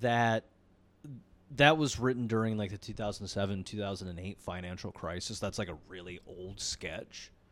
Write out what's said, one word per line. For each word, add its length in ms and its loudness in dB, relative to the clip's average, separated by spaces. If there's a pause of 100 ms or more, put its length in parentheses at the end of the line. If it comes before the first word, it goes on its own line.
that 440 4 (1080)
that 220 10
was 220 2
written 280 2
during, 300 2
like, 140 0
the 60 -6
two 160 -10
thousand 340 -4
seven, 380 0
two 120 -8
thousand 300 -4
and 100 -8
eight 220 -8
financial 520 -8
crisis. 480 -6
That's, 200 -4
like, 80 -2
a 100 -6 (120)
really 360 -12
old 360 -12
sketch. 680 -8 (220)